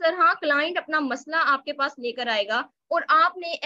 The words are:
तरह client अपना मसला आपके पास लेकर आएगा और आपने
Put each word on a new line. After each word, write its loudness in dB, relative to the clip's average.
तरह 4
client 0
अपना -2
मसला -4
आपके 0
पास -4
लेकर -6
आएगा -2
और -2
आपने 2